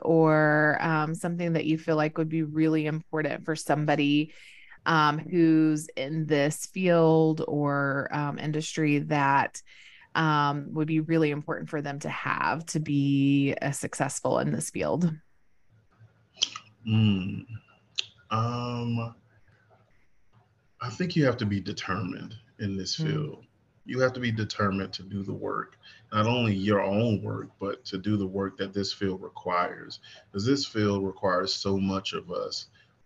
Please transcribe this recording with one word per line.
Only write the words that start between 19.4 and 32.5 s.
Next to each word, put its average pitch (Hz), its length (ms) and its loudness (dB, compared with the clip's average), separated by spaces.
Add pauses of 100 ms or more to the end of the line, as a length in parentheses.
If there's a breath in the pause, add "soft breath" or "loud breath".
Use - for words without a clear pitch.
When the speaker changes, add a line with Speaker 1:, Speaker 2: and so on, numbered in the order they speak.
Speaker 2:
I 120 100 -8
think 175 260 -4
you 156 80 6
have 120 140 4
to 113 80 0
be 101 140 0
determined 95 760 -6 (240)
in 98 180 -4
this 95 220 -6
Speaker 1:
Mm. 160 80 -4
Speaker 2:
field. 151 380 -6 (400)
You 123 160 -6
have 127 140 2
to 127 60 -8
be 120 100 0
determined 101 640 -2
to - 80 -14
do 98 200 -8
the 98 100 -8
work, 101 460 -8 (340 loud breath)
not 107 140 2
only 120 280 2
your 98 280 2
own 104 400 2
work, 107 260 -8 (100)
but 98 280 -6
to 98 120 -6
do 104 200 0
the 98 80 -2
work 95 320 -4
that 98 160 -6
this 98 180 -4
field 95 300 -4
requires, 87 800 -4 (300 loud breath)
'cause 101 140 -4
this 139 220 2
field 101 400 0
requires 95 480 -2
so 98 240 -2
much 95 340 -2
of 87 180 -8
us. 98 360 -6 (400 soft breath)